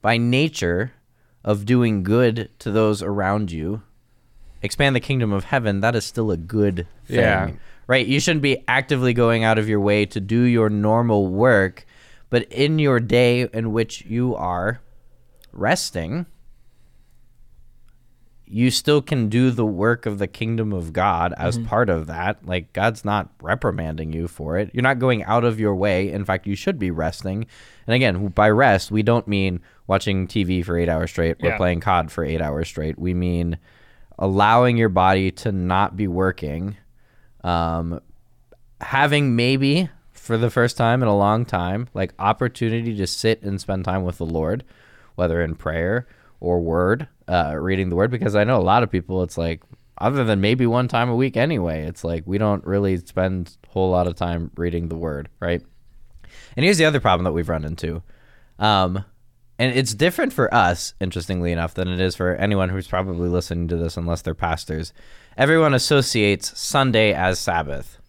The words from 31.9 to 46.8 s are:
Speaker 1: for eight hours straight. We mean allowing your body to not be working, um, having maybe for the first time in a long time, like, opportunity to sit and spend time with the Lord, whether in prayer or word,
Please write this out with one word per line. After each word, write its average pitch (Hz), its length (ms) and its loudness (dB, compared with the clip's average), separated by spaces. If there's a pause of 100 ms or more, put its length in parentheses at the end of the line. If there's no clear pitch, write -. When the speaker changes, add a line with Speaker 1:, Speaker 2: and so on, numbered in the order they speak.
Speaker 1:
for 82 140 -4
eight 80 160 -2
hours 76 280 -4
straight. 78 300 -6
We 90 140 -2
mean 87 460 -2 (600)
allowing 113 600 4
your 113 100 4
body 95 420 2
to - 220 -6
not 92 440 0
be 101 120 -2
working, 92 680 -4 (680)
um, 85 560 -2 (800)
having 143 560 2
maybe 135 540 2 (220)
for - 260 -4
the 117 120 2
first 120 280 2
time 120 240 2
in 117 60 2
a 104 80 4
long 107 280 2
time, 98 480 -4
like, 95 260 -4
opportunity 117 800 -2
to 98 100 -2
sit - 360 -2
and 98 180 -4
spend 95 240 -4
time 92 200 -2
with 90 140 -4
the 85 80 -6
Lord, 82 380 -2 (520)
whether 85 260 0
in 80 120 -4
prayer 87 520 -4 (340)
or 87 200 0
word, 90 480 0 (200)